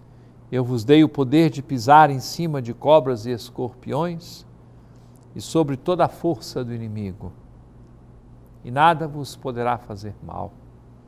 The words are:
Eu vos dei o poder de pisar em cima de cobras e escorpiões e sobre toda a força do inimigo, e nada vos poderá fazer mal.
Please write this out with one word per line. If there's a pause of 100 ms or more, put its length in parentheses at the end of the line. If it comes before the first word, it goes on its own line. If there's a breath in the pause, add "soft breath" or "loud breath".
(500 soft breath)
Eu
vos
dei
o
poder
de
pisar
em
cima
de
cobras
e
escorpiões (880 soft breath)
e
sobre
toda
a
força
do
inimigo, (1300)
e
nada
vos
poderá
fazer
mal. (560)